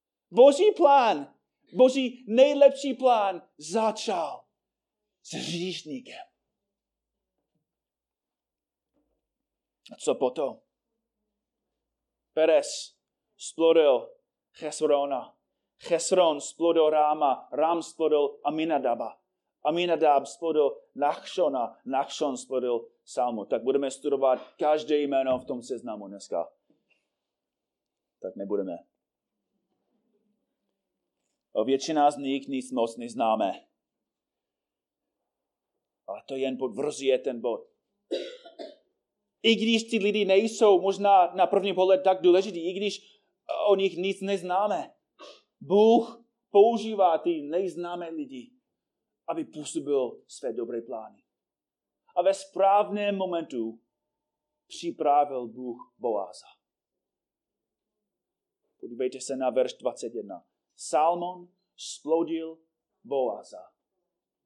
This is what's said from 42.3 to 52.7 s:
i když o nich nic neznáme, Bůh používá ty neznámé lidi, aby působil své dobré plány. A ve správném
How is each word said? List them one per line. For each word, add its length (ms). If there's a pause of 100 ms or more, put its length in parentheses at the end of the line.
i 20
když 480 (480)
o 80
nich 200
nic 240
neznáme, 760 (640)
Bůh 640 (260)
používá 680
ty 240
neznámé 640
lidi, 440 (760)
aby 180
působil 800
své 260
dobré 280
plány. 440 (920)
A 60
ve 120
správném 840